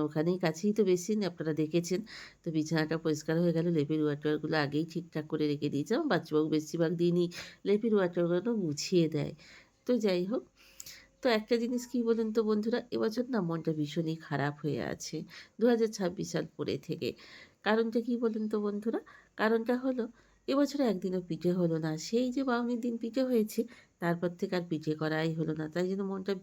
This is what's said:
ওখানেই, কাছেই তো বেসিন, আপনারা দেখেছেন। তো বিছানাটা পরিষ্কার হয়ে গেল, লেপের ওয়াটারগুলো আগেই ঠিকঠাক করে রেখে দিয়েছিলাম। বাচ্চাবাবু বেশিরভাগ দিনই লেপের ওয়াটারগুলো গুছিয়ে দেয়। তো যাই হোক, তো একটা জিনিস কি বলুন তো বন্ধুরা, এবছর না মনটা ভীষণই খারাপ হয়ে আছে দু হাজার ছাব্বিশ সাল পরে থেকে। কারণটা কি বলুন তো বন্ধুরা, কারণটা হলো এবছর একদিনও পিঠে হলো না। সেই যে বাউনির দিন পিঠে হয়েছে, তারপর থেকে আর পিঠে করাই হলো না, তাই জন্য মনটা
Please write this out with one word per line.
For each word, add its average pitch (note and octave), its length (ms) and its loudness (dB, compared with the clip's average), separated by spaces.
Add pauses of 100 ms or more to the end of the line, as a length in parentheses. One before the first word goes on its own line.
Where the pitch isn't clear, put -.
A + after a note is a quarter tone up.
ওখানেই, D#3 340 0
কাছেই F#3 360 0
তো A3 100 4
বেসিন, F#3 400 2
আপনারা E3 300 -2
দেখেছেন। E3+ 460 0 (400)
তো - 100 -8
বিছানাটা D#3 480 0
পরিষ্কার D#3+ 400 0
হয়ে F3 180 4
গেল, E3 180 0
লেপের D#3 280 2
ওয়াটারগুলো D3+ 560 0
আগেই D3 320 0
ঠিকঠাক E3 360 -6
করে D3+ 220 -2
রেখে D3 220 -2
দিয়েছিলাম। G3+ 380 -2
বাচ্চাবাবু D#3+ 400 2
বেশিরভাগ D#3+ 460 0
দিনই F3 320 2 (380)
লেপের G#3 300 2
ওয়াটারগুলো F3+ 600 2
গুছিয়ে E3+ 520 2
দেয়। D3 240 -2 (500)
তো B3 160 0
যাই F#3 260 2
হোক, B3 180 -2 (760)
তো - 120 0
একটা A3 260 2
জিনিস A#3+ 320 0
কি B3+ 140 -2
বলুন A3+ 300 2
তো A3+ 120 2
বন্ধুরা, A3 340 2 (120)
এবছর A3+ 400 0
না A#3+ 100 0
মনটা E3 320 0
ভীষণই D#3 480 -2
খারাপ D3 400 -2
হয়ে C3+ 260 -2
আছে - 300 -8 (400)
দু G#3+ 100 0
হাজার A3+ 260 4
ছাব্বিশ F3 380 -2
সাল D#3+ 140 -2 (100)
পরে C#3+ 280 -2
থেকে। - 260 -4 (560)
কারণটা A3+ 360 2
কি A#3+ 180 -2
বলুন A3+ 300 -2
তো G#3+ 120 -2
বন্ধুরা, G#3 400 -2 (360)
কারণটা A3+ 420 2
হলো B3+ 280 -2 (420)
এবছর C#4+ 340 2
একদিনও F#3 440 0
পিঠে F3 260 0
হলো F3 260 2
না। D#3+ 200 -2
সেই A#3 340 0
যে C4+ 120 0
বাউনির A#3+ 360 0
দিন A#3+ 180 -2
পিঠে A3+ 260 -2
হয়েছে, A3+ 360 2 (380)
তারপর E3+ 380 0
থেকে F#3+ 200 -4
আর F3 120 0
পিঠে D3+ 260 -2
করাই D#3 400 0
হলো D#3+ 220 0
না, D#3 120 -4
তাই F3 200 -2
জন্য F#3+ 160 -2
মনটা F#3+ 280 -4 (100)